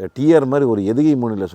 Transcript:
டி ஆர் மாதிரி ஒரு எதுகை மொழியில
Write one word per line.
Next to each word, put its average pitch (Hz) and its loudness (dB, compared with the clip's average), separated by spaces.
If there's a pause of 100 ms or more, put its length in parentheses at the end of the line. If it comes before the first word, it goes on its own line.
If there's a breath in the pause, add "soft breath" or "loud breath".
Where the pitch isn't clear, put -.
(180)
டி 139 -2 (100)
ஆர் 139 2
மாதிரி 143 0
ஒரு 101 -2
எதுகை 147 2
மொழியில 101 -6